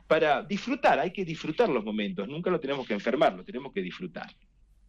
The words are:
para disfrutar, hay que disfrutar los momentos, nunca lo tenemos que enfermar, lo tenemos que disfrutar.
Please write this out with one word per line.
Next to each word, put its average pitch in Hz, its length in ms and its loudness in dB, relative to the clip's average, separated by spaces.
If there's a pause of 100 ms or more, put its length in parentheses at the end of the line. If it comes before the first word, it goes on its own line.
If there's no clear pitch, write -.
para 151 380 4
disfrutar, 202 560 2
hay 180 120 0
que 196 120 -4
disfrutar 165 460 0
los 117 160 0
momentos, 101 420 -2
nunca 151 220 -4
lo 180 100 2
tenemos 131 260 -4
que 113 80 -2
enfermar, 117 420 2
lo 90 100 -14
tenemos 123 260 -10
que - 100 -4
disfrutar. - 480 -10 (600)